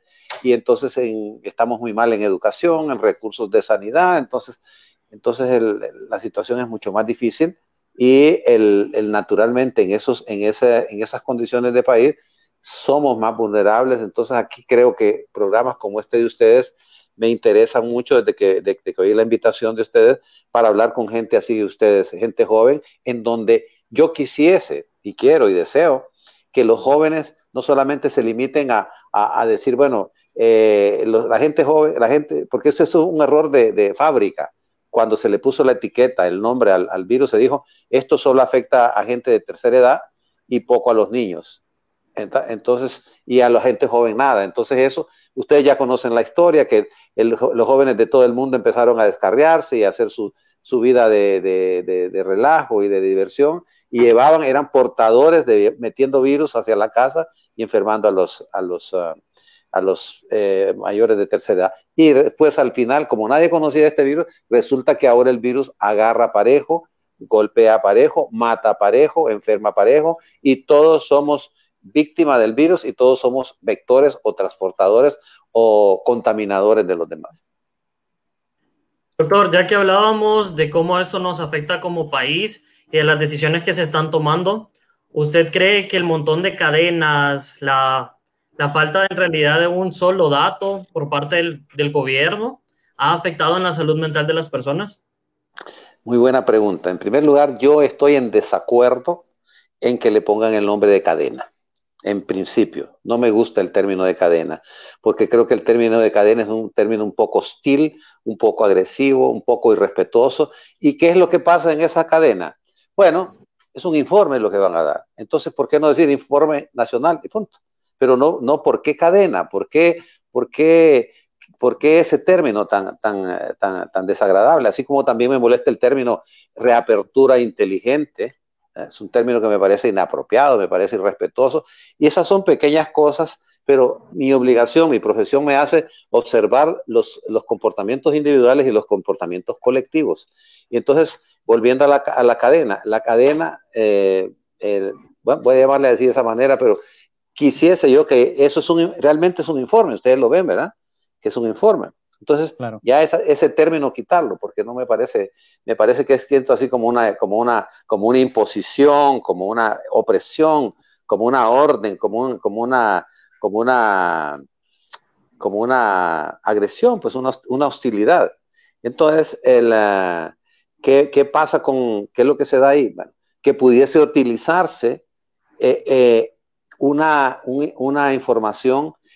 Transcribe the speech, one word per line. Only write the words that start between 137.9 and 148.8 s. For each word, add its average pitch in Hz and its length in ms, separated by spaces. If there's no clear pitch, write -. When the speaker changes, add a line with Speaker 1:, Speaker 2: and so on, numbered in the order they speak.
Speaker 1:
individuales 143 520
y 131 40
los 107 160
comportamientos 92 760
colectivos. 131 640
Y 120 80
entonces, 151 440
volviendo 120 400
a 143 40
la 143 140
ca-, - 120
a 127 80
la 120 160
cadena, 123 480
la 110 140
cadena, 143 600
eh, 98 580
el, 101 360
bueno, - 200
voy 127 140
a 131 40
llamarle 139 280
así 123 180
de 123 60
esa 131 100
manera, 123 340
pero 117 220
quisiese 151 560
yo 147 160
que 123 320
eso 143 220
es 147 100
un, 170 260